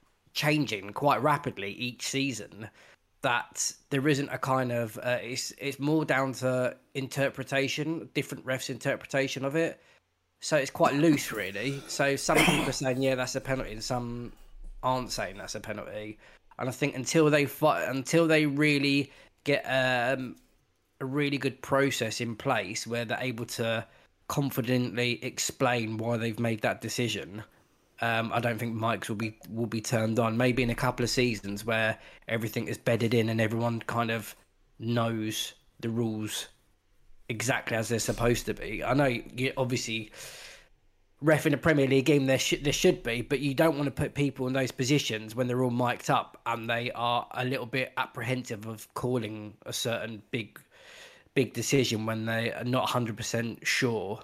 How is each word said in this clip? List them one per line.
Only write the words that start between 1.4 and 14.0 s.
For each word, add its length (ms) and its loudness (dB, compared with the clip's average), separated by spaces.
each 340 -8
season, 640 -4
that 500 -2
there 180 0
isn't 220 2
a 80 -6
kind 340 0
of, 300 -4
uh, 200 0
it's, 360 -8
it's 220 -6
more 260 2
down 280 2
to 420 0
interpretation, 1200 -2
different 320 -6
refs' 240 -4
interpretation 760 -2
of 100 -2
it. 240 0
So 160 2
it's 140 0
quite 220 4
loose, 380 6
really. 560 -4
So 300 2
some 200 2
people 320 4
are 40 0
saying, 280 0
"Yeah, 140 4
that's 200 -2
a 60 -2
penalty," 300 -4
and 120 -8
some 480 -4